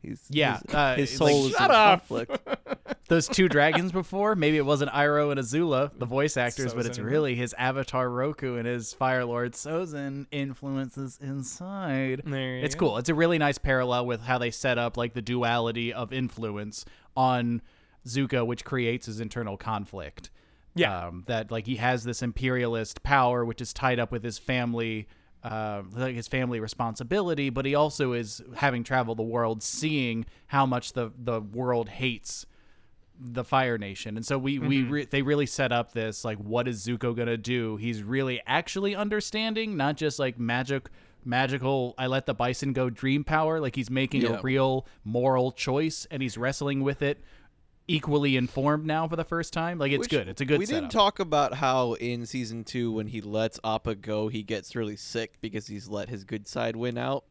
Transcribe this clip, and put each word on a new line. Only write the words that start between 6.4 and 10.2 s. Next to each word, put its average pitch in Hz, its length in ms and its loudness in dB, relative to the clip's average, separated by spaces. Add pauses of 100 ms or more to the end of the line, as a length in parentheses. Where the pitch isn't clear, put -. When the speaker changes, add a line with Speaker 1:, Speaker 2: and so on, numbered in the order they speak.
Speaker 2:
but 117 100 0
it's 120 140 -4
Speaker 3:
Sozin. 117 60 -4
Speaker 2:
really 139 300 2
his 120 220 -4
Avatar 127 520 0
Roku 127 480 -2
and 117 100 -2
his 120 260 -4
Fire 127 320 2
Lord 120 280 -2
Sozin 143 760 -6